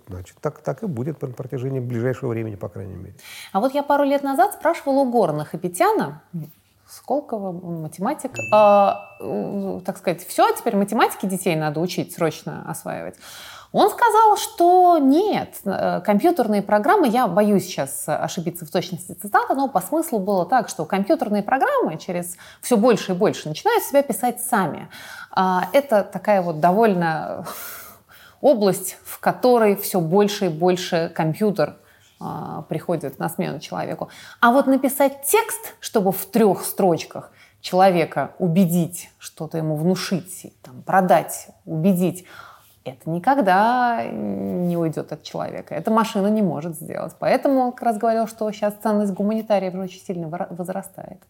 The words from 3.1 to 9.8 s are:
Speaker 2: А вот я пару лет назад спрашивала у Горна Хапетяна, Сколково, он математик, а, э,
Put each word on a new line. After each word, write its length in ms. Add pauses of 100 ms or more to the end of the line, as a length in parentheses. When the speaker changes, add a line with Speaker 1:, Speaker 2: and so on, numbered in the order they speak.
Speaker 2:
А 80
вот 140
я 100
пару 200
лет 200
назад 300
спрашивала 480
у 100
Горна 340
Хапетяна, 800 (680)
Сколково, 600
он 320
математик, 500 (200)
а, 680
э, 680